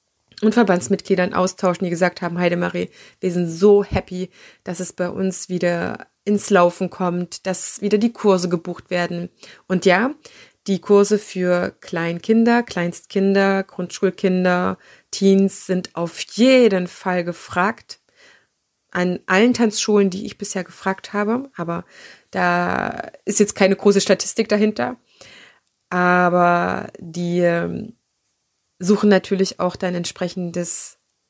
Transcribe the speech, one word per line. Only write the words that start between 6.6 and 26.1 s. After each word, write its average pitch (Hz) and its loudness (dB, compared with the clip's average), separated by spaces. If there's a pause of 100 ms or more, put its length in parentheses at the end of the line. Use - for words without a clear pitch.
kommt, 180 -6
dass - -2
wieder 208 2
die 233 0
Kurse 180 2
gebucht 175 -6
werden." 175 -4 (380)
Und 185 -2
ja, 202 4 (540)
die 190 -2
Kurse 202 4
für 180 -2
Kleinkinder, 220 0
Kleinstkinder, 196 0
Grundschulkinder, 185 -2 (340)
Teens 196 2
sind 180 -4
auf 170 -8
jeden 226 4
Fall 180 -4
gefragt. - -6 (920)
An 180 -2
allen 220 4
Tanzschulen, 208 2
die 190 -6
ich 202 -14
bisher 190 -8
gefragt - -8
habe, 226 -4
aber 170 -8 (480)
da 175 -2 (140)
ist - 0
jetzt 202 2
keine 196 2
große 202 2
Statistik - 0
dahinter. 214 0 (920)
Aber 180 2 (120)